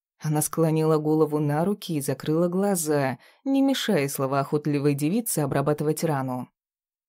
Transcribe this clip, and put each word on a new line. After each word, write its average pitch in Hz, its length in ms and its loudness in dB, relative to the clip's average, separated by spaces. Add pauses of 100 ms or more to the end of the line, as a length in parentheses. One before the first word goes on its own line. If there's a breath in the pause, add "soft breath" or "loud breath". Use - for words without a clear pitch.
(220)
Она 151 200 0
склонила 156 560 2
голову 151 420 2
на 147 260 0
руки 202 320 -4
и 139 40 -2
закрыла 156 460 -2
глаза, 160 680 0 (260 soft breath)
не 269 180 2
мешая 254 460 2
словоохотливой 143 840 0
девице 156 460 -2
обрабатывать 147 640 0
рану. 131 440 -4 (600)